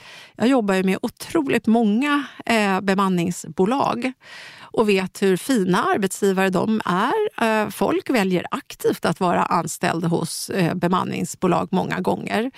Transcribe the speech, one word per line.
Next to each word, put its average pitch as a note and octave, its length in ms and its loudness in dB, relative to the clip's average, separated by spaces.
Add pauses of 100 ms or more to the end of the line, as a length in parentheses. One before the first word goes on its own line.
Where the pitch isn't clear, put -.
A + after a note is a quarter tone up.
(360)
Jag G#3+ 120 2
jobbar A3 260 2
ju F#3 80 2
med F#3+ 200 2
otroligt C4+ 640 -2
många, A#3+ 580 2 (220)
eh, G3+ 340 2
bemanningsbolag, G3 1300 0 (600)
och G#3+ 160 2
vet F#3+ 340 0
hur F#3+ 140 4
fina F#3+ 480 2
arbetsgivare G3 640 0
de G3+ 340 0
är. G#3 280 0 (500)
Eh, G#3 80 -2
folk D#4+ 400 -2
väljer F#3+ 400 0
aktivt - 540 -4
att - 160 0
vara F#3 240 2
anställd F3 600 -2
hos, - 460 -2
eh, F3 240 0
bemanningsbolag F3 1000 -2
många F3+ 280 -2
gånger. G3 580 -2